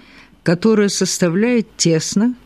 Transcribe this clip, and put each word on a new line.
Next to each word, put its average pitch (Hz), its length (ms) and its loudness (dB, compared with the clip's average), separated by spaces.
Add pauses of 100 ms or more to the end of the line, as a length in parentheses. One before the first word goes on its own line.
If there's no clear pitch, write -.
(440)
которое 202 460 2
составляет 196 880 -2
тесно 196 580 0 (100)